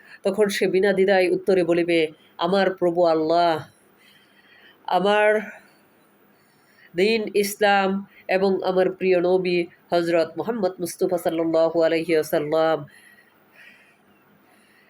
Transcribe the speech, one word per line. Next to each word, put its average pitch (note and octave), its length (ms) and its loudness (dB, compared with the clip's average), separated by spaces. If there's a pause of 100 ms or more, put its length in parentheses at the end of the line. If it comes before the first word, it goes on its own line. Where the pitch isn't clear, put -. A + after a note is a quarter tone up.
(240)
তখন G3+ 240 0
সে G3+ 200 -2
বিনা F#3+ 260 2
দ্বিধায় F#3+ 360 2
উত্তরে F3+ 340 0
বলিবে, E3+ 440 0 (300)
"আমার F#3 340 0
প্রভু F3 340 0
আল্লাহ, D#3+ 580 0 (1200)
আমার G#3 520 2 (1600)
দিন G#3+ 380 0
ইসলাম G3+ 720 0 (220)
এবং F#3+ 360 0
আমার F#3 260 2
প্রিয় F#3 320 0
নবী F3+ 440 0 (260)
হযরত E3+ 460 0
মুহাম্মদ F#3+ 420 -4
মুস্তাফা F3+ 380 -4
সাল্লাল্লাহু E3 640 0
আলাইহি E3 320 0
ওয়াসাল্লাম।" D#3 720 0 (2000)